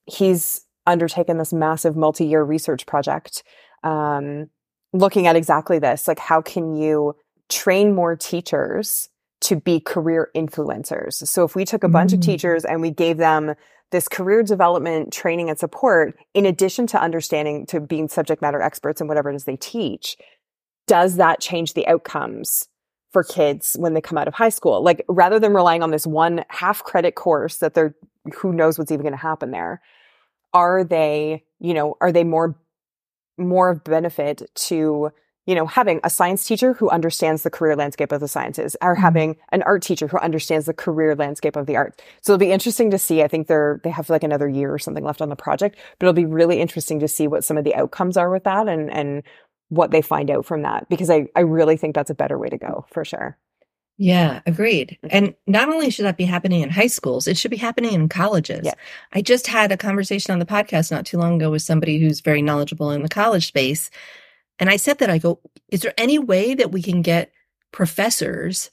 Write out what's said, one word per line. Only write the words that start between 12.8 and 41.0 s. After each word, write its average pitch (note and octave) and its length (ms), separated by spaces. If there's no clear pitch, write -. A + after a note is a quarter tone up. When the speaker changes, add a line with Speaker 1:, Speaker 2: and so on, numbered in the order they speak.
Speaker 1:
we E3 100
gave E3 260
them D#3 380
this F3 160
career G3 340
development F3 720
training E3+ 360
and D3+ 100
support, E3 580
in G3+ 100
addition F#3+ 440
to - 120
understanding, D3+ 640
to E3 140
being D#3 280
subject D#3 340
matter D3 180
experts - 400
in D#3+ 60
whatever D3 240
it C#3+ 60
is C#3 80
they C3+ 120
teach, - 600
does F3+ 280
that E3+ 240
change E3 340
the E3 120
outcomes B2+ 800
for F#3 120
kids - 540
when E3 160
they D#3 60
come D#3+ 180
out C#3+ 100
of D3 60
high A3+ 140
school? A#2+ 340
Like, E3+ 260
rather F#3 300
than G#3 160
relying E3+ 300
on D#3+ 80
this D3+ 140
one D#3+ 420
half - 340
credit F3 320
course D#3+ 440
that D#3+ 160
they're, D#3 200
who F#3+ 180
knows D#3+ 260
what's D#3 140
even C#3+ 120
gonna C#3+ 120
happen D#3 360
there, F2 280
are F3+ 320
they, D#3 600
you E3+ 140
know, D3+ 260
are F3+ 120
they E3+ 120
more, E3 320
more F3+ 320
of E3 140
benefit D#3 580
to, D3+ 560
you F#3 80
know, D#3+ 120
having F3+ 380
a E3 60
science F#3 360
teacher B3+ 280
who A3 160
understands D#3+ 540
the E3 60
career D#3 260
landscape C#3+ 360
of D3 80
the D3 80
sciences, - 540
or F3+ 120
Speaker 2:
Mm-hmm. F#3 80
Speaker 1:
having D#3+ 340
an - 100
art E3+ 200
teacher D#3+ 260
who F3+ 100
understands D#3 480
the D#3+ 80
career D#3 400